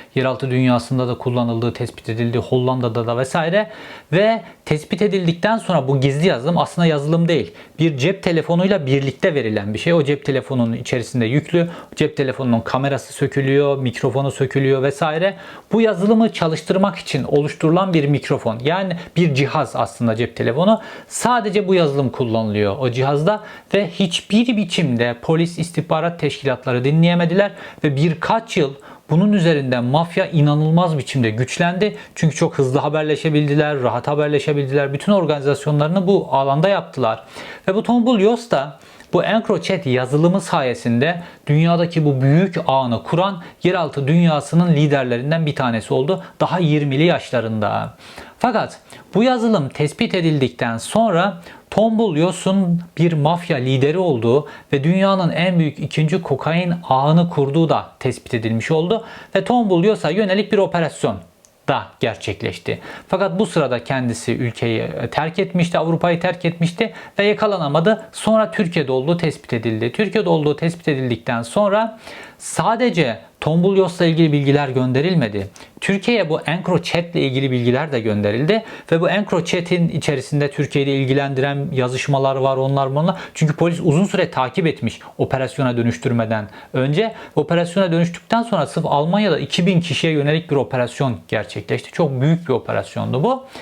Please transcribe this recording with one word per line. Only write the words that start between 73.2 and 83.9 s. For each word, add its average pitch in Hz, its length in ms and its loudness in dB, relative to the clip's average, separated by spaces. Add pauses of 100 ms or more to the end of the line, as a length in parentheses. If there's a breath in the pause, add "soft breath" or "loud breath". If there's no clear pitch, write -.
Tombul 175 360 2
Yos'la 175 280 2
ilgili 165 260 4
bilgiler 143 380 2
gönderilmedi. 127 800 0 (340 loud breath)
Türkiye'ye 196 480 0
bu 160 120 0
EncroChat 170 720 -2
ile 151 60 0
ilgili 135 300 0
bilgiler 123 400 0
de 127 80 -2
gönderildi 110 640 0 (280 loud breath)
ve 165 100 2
bu 170 80 2
EncroChat'in 175 800 0
içerisinde 143 640 -2
Türkiye'yi 139 520 0
ilgilendiren 139 680 0
yazışmalar 131 640 0
var, 135 220 2
onlar 135 380 0
bunlar. 175 200 0 (180 loud breath)
Çünkü 151 220 0
polis 170 280 0
uzun 170 220 4